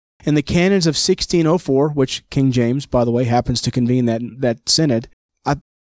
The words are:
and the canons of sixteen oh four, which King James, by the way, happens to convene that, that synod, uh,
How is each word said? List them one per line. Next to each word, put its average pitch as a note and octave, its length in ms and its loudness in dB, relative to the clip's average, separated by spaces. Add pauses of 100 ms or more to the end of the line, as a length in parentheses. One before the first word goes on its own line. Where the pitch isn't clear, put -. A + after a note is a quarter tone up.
(260)
and D3+ 100 2
the D3+ 60 2
canons F3+ 460 2
of D3 100 0
sixteen F3+ 480 0
oh D#3+ 120 2
four, D3 320 0
which C#3+ 400 -4
King C3+ 220 2
James, A#2+ 340 0
by B2 200 0
the A#2+ 60 -2
way, A#2+ 140 0
happens A#2+ 360 0
to B2 100 -2
convene B2 340 0
that, A#2 160 -2 (180)
that A#2+ 280 -4
synod, C3 400 0 (380)
uh, C#3+ 100 0 (260)